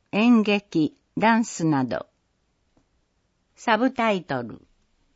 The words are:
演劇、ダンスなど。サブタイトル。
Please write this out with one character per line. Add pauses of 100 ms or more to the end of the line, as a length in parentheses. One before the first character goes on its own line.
(120)
演
劇、 (200)
ダ
ン
ス
な
ど。 (1500)
サ
ブ
タ
イ
ト
ル。 (540)